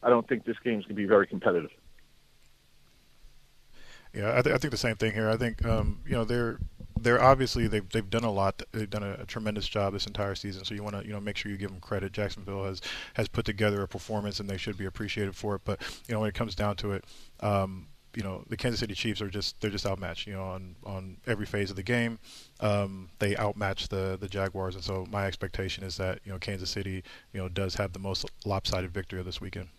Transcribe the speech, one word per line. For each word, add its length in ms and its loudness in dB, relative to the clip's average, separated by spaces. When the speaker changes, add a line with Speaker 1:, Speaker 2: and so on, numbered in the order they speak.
Speaker 1:
I 80 4
don't 180 8
think 180 0
this 180 -2
game's 220 0
gonna 100 -8
be 100 0
very 220 8
competitive. 440 2
Speaker 2:
Yeah, 240 2
I, 40 6
th-, 140 6
I 20 4
think 140 2
the 60 -2
same 180 2
thing 180 2
here. 160 4
I 80 4
think, 280 0
um, 400 4
you 80 0
know, 120 2
they're, 340 2
they're 220 8
obviously, 460 8
they've, 220 2
they've 200 0
done 160 2
a 60 2
lot. 300 2
They've 160 -2
done 140 -2
a, 180 -4
a 40 -8
tremendous 420 -2
job 260 2
this 120 -2
entire 300 -2
season, 300 -6
so 100 -4
you 80 -4
wanna, 200 -4
you 100 -8
know, 80 -4
make 160 -4
sure 140 -4
you 60 -4
give 140 -4
them 80 -10
credit. 320 -2
Jacksonville 540 -4
has, 160 -4
has 120 0
put 180 -2
together 360 2
a 60 -2
performance, 520 -4
and 100 -6
they 80 -2
should 200 -4
be 80 -4
appreciated 500 -4
for 200 -2
it. 100 -6
But, 160 -2
you 60 -2
know, 60 2
when 100 2
it 60 -6
comes 200 -2
down 220 2
to 140 -2
it, 140 -2
um, 480 2
you 100 -2
know, 260 -4
the 80 -2
Kansas 240 0
City 120 -2
Chiefs 280 -2
are 80 -2
just, 320 -4
they're 100 0
just 140 -2
outmatched, 420 -4
you 60 -8
know, 100 -6
on, 320 -8
on 300 -8
every 200 0
phase 240 0
of 80 -6
the 60 -6
game. 360 2
Um, 500 0
they 180 2
outmatch 500 0
the, 320 0
the 80 -6
Jaguars, 480 -2
and 80 -10
so 260 -2
my 160 0
expectation 600 -4
is 100 -6
that, 300 -2
you 80 -8
know, 40 -6
Kansas 320 -4
City, 360 -4
you 80 -6
know, 80 -2
does 280 -2
have 180 0
the 60 -10
most 260 -2
lopsided 480 0
victory 280 -6
of 60 -4
this 140 -8
weekend. 400 -8